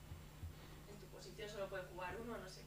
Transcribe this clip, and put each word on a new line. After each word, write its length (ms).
¿En 120
tu 80
posición 400
solo 180
puede 160
jugar 300
uno? 160
No 100
sé 180